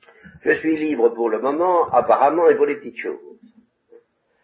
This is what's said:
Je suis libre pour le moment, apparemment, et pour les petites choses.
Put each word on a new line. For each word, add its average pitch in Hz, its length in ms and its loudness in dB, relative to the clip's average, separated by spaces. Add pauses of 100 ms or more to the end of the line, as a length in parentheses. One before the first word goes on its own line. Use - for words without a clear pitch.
(400)
Je - 120 0
suis 160 240 -2
libre 147 380 0
pour 113 160 -2
le 107 100 -2
moment, 165 500 0
apparemment, 123 580 2
et 139 80 6
pour 143 100 0
les 143 100 -2
petites - 220 -16
choses. - 400 -12 (1040)